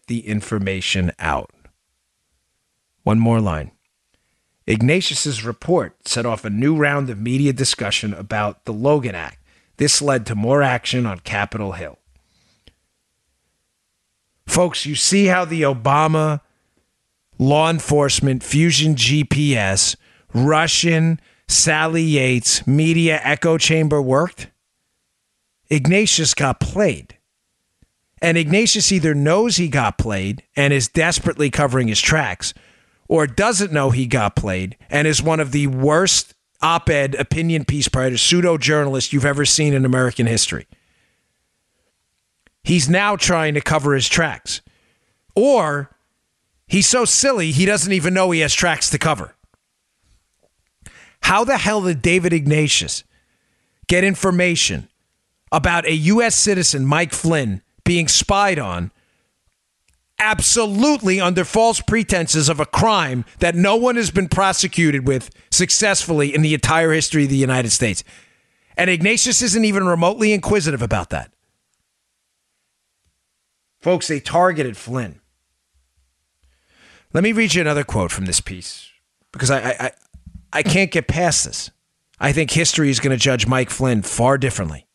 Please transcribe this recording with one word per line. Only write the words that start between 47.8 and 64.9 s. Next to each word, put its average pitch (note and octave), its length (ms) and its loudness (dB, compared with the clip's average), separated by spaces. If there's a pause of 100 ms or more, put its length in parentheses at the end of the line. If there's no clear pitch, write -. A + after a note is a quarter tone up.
even F#3 220 0
know F#3 160 2
he E3 120 2
has D3 120 0
tracks E3 380 0
to D3 80 0
cover. C3+ 360 -4 (1900)
How G3+ 220 2
the B3+ 140 2
hell G#3 240 0
did E3+ 220 -2
David F3 300 2
Ignatius D3+ 680 0 (840)
get F3+ 160 2
information F3+ 840 0 (640)
about E3 360 0
a D#3+ 60 0
U F3 280 2
S A3+ 140 0
citizen, F3 500 0
Mike D3+ 280 0
Flynn, C3+ 500 0 (200)
being E3+ 240 0
spied G3 520 2
on F2+ 320 -6 (1300)
absolutely G#3+ 1000 2
under F3+ 240 2
false A3+ 380 2
pretenses E3+ 640 0
of D#3 120 0
a D3+ 60 -2
crime D#3+ 600 0 (140)
that E3+ 160 0
no G3 200 4
one A#3+ 200 0
has G#3 160 -2
been F3+ 180 0
prosecuted E3 800 0